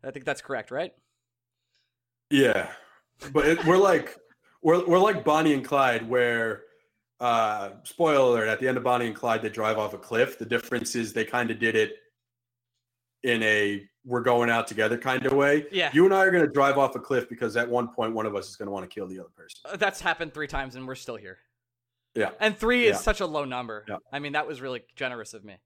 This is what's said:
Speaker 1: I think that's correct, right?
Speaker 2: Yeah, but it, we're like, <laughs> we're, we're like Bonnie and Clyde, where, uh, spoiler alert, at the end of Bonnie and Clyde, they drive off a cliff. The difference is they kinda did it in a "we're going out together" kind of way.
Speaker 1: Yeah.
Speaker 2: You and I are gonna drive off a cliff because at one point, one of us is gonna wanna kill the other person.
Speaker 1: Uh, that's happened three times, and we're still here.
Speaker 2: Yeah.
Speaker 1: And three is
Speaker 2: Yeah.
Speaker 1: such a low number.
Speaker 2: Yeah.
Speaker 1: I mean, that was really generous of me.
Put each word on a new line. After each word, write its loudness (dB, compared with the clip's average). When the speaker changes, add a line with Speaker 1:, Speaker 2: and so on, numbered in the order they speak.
Speaker 1:
I -10
think -14
that's -4
correct, -6
right? -6
Speaker 2:
Yeah, 4
but 2
it, 2
we're 6
like, 2
<laughs> -20
we're, 4
we're 6
like 2
Bonnie 4
and -2
Clyde, 2
where, 0
uh, 0
spoiler 0
alert, 4
at 0
the -2
end 0
of -6
Bonnie 0
and -8
Clyde, -2
they -4
drive -2
off -4
a -14
cliff. -2
The -8
difference -4
is -4
they -2
kinda -2
did 0
it 2
in 0
a 0
"we're -4
going 2
out 2
together" -2
kind -4
of 2
way. 2
Speaker 1:
Yeah. -2
Speaker 2:
You 8
and 6
I 4
are 4
gonna 4
drive 2
off 2
a -6
cliff -2
because -6
at -2
one -2
point, -4
one -2
of -4
us -8
is -20
gonna -10
wanna -10
kill -12
the -14
other -20
person. -20
Speaker 1:
Uh, -10
that's -2
happened -4
three -8
times, -8
and -12
we're -10
still -14
here. -18
Speaker 2:
Yeah. 0
Speaker 1:
And 0
three 2
is 4
Speaker 2:
Yeah. -4
Speaker 1:
such -2
a -2
low -4
number. -10
Speaker 2:
Yeah. -10
Speaker 1:
I -6
mean, -10
that -2
was -10
really -8
generous -8
of -20
me. -20